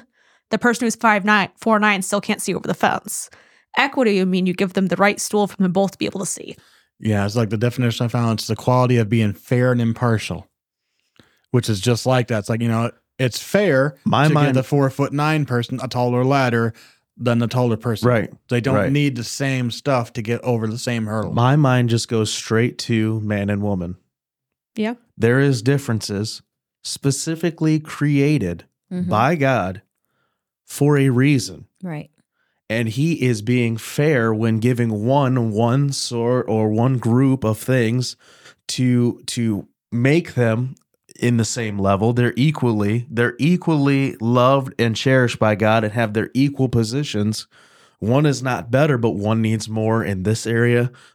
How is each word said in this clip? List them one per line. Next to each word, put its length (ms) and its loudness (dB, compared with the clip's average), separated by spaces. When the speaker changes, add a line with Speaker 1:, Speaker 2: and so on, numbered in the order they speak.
Speaker 1:
the 80 0
person 260 0
who's 100 -2
five 300 2
nine, 320 2
four 220 2
nine 240 2
still 180 -2
can't 200 -4
see 120 -4
over 140 -6
the 80 -2
fence. 540 -2
Equity 420 2
would 80 2
mean 180 0
you 80 0
give 200 -4
them 140 0
the 100 -2
right 220 2
stool 280 0
for 100 -16
them 140 0
both 200 0
to 60 -16
be 80 -4
able 140 -6
to 60 -6
see. 300 -10
Speaker 2:
Yeah, 260 0
it's 120 -4
like 120 0
the 80 -4
definition 480 -2
I 40 -2
found, 300 -2
it's 80 -8
the 80 -4
quality 420 2
of 120 2
being 240 2
fair 380 0
and 100 0
impartial, 640 -2
which 180 0
is 100 -2
just 260 0
like 220 2
that. 120 -2
It's 100 -6
like, 120 -2
you 60 0
know, 240 -2
it's 240 -2
fair 640 2
Speaker 3:
My 240 4
Speaker 2:
to 60 4
Speaker 3:
mind 160 4
Speaker 2:
give 60 2
the 80 2
four-foot-nine 840 0
person 360 -4
a 60 -6
taller 380 0
ladder 480 2
than 220 0
the 80 0
taller 300 0
person. 320 0
Speaker 3:
Right. 240 0
Speaker 2:
They 100 0
don't 160 0
Speaker 3:
Right. 160 0
Speaker 2:
need 240 0
the 80 -6
same 480 -4
stuff 420 -2
to 80 -6
get 220 -4
over 240 -2
the 120 -6
same 260 -4
hurdle. 280 -4
Speaker 3:
My 220 4
mind 340 4
just 200 0
goes 240 0
straight 460 -2
to 420 -2
man 280 -2
and 120 -2
woman. 340 -4
Speaker 1:
Yeah. 200 -4
Speaker 3:
There 220 4
is 220 2
differences 800 -2
specifically 960 -2
created 840 0
Speaker 4:
Mm-hmm. 180 -6
Speaker 3:
by 260 2
God 460 -2
for 320 2
a 120 4
reason. 560 0
Speaker 4:
Right. 300 -12
Speaker 3:
And 200 -2
he 320 -2
is 200 0
being 360 0
fair 560 0
when 260 0
giving 460 0
one, 480 2
one 400 2
sort 560 -2
or 200 2
one 280 2
group 480 2
of 120 0
things 600 -2
to, 580 0
to 380 -4
make 400 0
them 420 0
in 200 2
the 80 2
same 340 -6
level. 320 0
They're 240 0
equally, 720 0
they're 300 -2
equally 800 0
loved 580 2
and 160 0
cherished 460 2
by 160 2
God 300 2
and 80 -4
have 200 -2
their 200 -2
equal 340 0
positions. 800 -2
One 260 2
is 180 0
not 280 -4
better, 260 2
but 140 0
one 300 0
needs 280 0
more 340 0
in 200 -2
this 220 0
area. 460 2